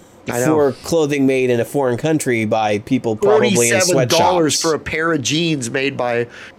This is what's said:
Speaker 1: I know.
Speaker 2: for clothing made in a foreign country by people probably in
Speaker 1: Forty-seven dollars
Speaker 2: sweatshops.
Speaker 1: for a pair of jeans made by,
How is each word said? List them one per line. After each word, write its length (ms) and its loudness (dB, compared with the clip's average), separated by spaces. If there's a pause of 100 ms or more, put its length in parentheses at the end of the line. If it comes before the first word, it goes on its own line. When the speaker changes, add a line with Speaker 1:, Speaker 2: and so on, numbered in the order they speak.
(280)
Speaker 1:
I 120 -4
know. 60 0
Speaker 2:
for 260 2 (120)
clothing 420 0
made 240 0
in 100 2
a 40 -2
foreign 320 -2
country 480 0
by 360 0
people 360 -2
probably 320 4
in 60 0
Speaker 1:
Forty-seven 540 2
dollars 500 2
Speaker 2:
sweatshops. 20 -2
Speaker 1:
for 140 0
a 40 -4
pair 340 -4
of 100 -2
jeans 480 -2
made 260 -4
by, 300 -2 (320)